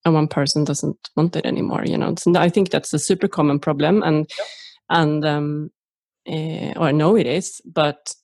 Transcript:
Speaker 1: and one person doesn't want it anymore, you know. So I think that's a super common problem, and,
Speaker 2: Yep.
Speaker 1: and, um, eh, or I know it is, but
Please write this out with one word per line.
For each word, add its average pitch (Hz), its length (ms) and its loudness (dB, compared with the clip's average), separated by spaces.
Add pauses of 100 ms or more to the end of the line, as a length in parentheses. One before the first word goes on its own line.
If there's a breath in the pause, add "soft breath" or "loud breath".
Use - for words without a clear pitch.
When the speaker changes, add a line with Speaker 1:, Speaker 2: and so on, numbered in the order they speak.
Speaker 1:
and 160 80 6
one 151 140 4
person 147 360 0
doesn't - 320 -4 (200)
want 165 200 0
it - 80 -2
anymore, - 400 -2
you - 140 -2
know. - 180 0
So 175 180 2
I 175 140 4
think 190 220 0
that's - 240 -2
a 151 40 0
super 190 300 0
common 147 300 0
problem, 156 440 0
and, 156 240 0 (120)
Speaker 2:
Yep. 208 80 -6 (420 loud breath)
Speaker 1:
and, 151 360 2
um, 151 460 -2 (560)
eh, 160 500 -6
or 165 120 0
I 135 40 2
know 156 240 4
it 175 100 2
is, 160 380 -4
but 156 600 -2